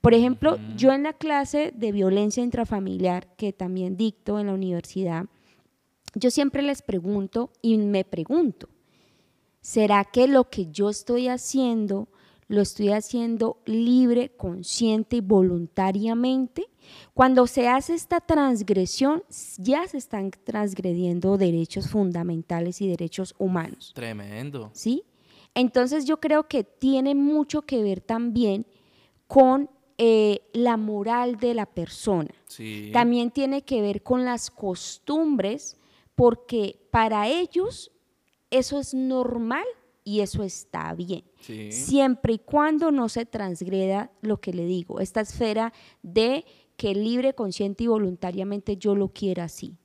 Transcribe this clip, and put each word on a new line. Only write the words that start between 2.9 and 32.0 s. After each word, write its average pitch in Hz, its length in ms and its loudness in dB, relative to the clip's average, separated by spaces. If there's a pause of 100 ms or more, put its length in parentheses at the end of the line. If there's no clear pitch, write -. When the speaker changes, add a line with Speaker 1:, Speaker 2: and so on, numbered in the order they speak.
Speaker 1:
que 202 180 -6
también 185 420 -6
dicto 208 440 -4
en 208 80 -4
la 196 60 -4
universidad, 180 720 -4 (880)
yo 240 160 2
siempre 285 300 0
les 285 200 -4
pregunto 196 720 -4 (100)
y 226 160 4
me 202 260 2
pregunto, 233 640 -2 (960)
¿será 208 440 2
que 247 220 4
lo 269 220 6
que 185 180 -6
yo 202 220 0
estoy 240 380 -2
haciendo, 226 800 -2 (400)
lo 208 140 2
estoy 196 280 0
haciendo 226 760 -2
libre, 240 720 4
consciente 214 800 -2
y 226 40 0
voluntariamente? 202 1500 2 (460)
Cuando 254 340 6
se 240 200 0
hace 262 260 2
esta 339 260 -2
transgresión, 262 1120 2
s-, - 340 -16
ya 302 240 2
se 294 100 -8
están 196 340 -6 (120)
transgrediendo 185 920 0
derechos 170 520 0
fundamentales 175 920 -2
y 196 60 -2
derechos 175 500 -4
humanos. 185 580 -4
Speaker 2:
Tremendo. 113 800 -10
Speaker 1:
¿Sí? 262 300 -4 (520)
Entonces 254 500 0
yo 311 140 0
creo 302 280 2
que 247 160 -2
tiene 269 520 0
mucho 294 460 0
que 254 220 -2
ver 190 180 -2
también 226 640 -2 (640)
con, 269 420 6 (300)
eh, 214 420 4 (120)
la 233 220 2
moral 220 600 -2
de 240 160 0
la 214 140 -2
persona. 170 640 -4 (160)